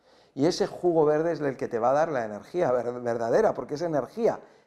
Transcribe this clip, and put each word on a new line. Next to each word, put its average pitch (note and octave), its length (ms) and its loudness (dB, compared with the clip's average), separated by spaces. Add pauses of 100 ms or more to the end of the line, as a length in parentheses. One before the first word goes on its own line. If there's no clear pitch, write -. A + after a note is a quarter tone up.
(320)
y C3 140 2
ese F3+ 220 0
jugo E3 360 2
verde D3+ 280 2
es D3 80 -6
el C#3 160 -2
que B2+ 100 -6
te A2 140 -4
va A#2+ 100 2
a C3+ 40 4
dar D#3 180 2
la B2 120 -2
energía A2 460 -2
ver-, B2 300 -2
verdadera, A#2+ 520 2
porque B2+ 220 -6
esa D3+ 120 -4
energía D#3+ 520 0 (280)